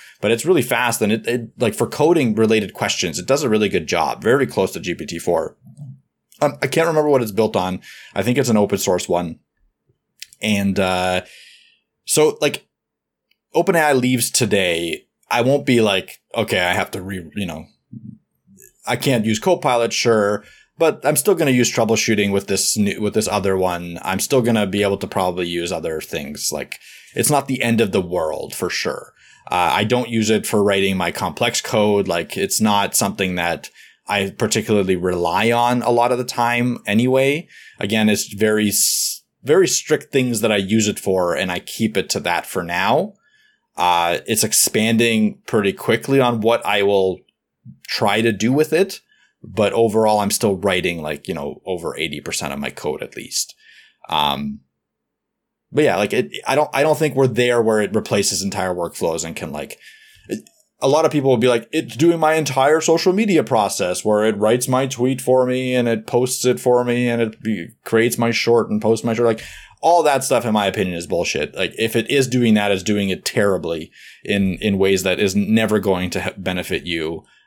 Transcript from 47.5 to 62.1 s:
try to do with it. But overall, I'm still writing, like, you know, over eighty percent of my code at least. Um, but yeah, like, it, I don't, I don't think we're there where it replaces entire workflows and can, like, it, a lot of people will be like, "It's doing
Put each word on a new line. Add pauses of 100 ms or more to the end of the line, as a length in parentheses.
try
to
do
with
it. (420)
But
overall,
I'm
still
writing,
like,
you
know,
over
eighty
percent
of
my
code
at
least. (560)
Um, (1120)
but
yeah,
like,
it, (160)
I
don't,
I
don't
think
we're
there
where
it
replaces
entire
workflows
and
can,
like, (500)
it, (340)
a
lot
of
people
will
be
like,
"It's
doing